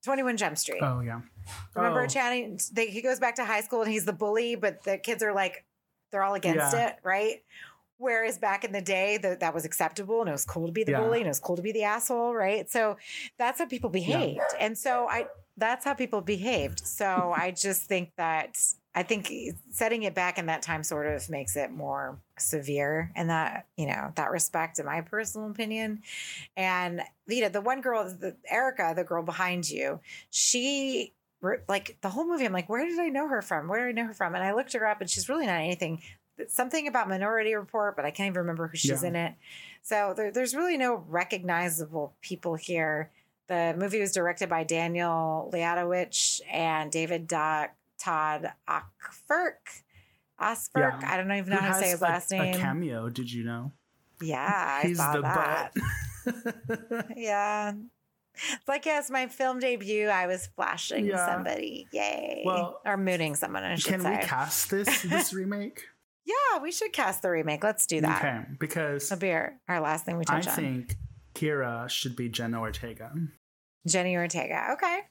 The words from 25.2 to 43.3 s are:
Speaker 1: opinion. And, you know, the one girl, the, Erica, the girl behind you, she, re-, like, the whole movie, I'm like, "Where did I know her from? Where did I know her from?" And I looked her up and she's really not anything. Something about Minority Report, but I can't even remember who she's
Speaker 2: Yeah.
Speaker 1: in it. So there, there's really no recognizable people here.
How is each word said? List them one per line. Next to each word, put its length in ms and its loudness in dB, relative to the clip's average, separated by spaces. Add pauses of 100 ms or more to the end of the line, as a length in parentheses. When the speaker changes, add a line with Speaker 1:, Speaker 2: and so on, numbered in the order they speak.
Speaker 1:
opinion. 540 -4 (540)
And, 460 0 (260)
you 140 2
know, 80 4
the 100 0
one 220 0
girl, 220 2
the, 300 -6 (140)
Erica, 480 2
the 80 2
girl 180 0
behind 480 0
you, 300 -2 (300)
she, 840 0 (280)
re-, 180 0 (100)
like, 320 -2
the 80 -2
whole 180 -2
movie, 200 0
I'm 60 0
like, 160 -2
"Where 160 0
did 140 -2
I 120 0
know 180 0
her 140 0
from? 260 -2
Where 180 0
did 100 -2
I 60 0
know 60 -2
her 60 -10
from?" 200 0
And 80 0
I 120 2
looked 180 0
her 120 0
up 160 2
and 80 -4
she's 200 -2
really 180 2
not 140 2
anything. 420 -2 (460)
Something 400 0
about 200 2
Minority 460 2
Report, 400 0
but 100 -2
I 60 0
can't 220 0
even 80 0
remember 260 0
who 100 -8
she's 280 2
Speaker 2:
Yeah. 40 0
Speaker 1:
in 60 -2
it. 200 0 (480)
So 340 2
there, 160 0
there's 240 0
really 220 2
no 280 2
recognizable 1160 -2
people 340 -4
here. 540 0 (360)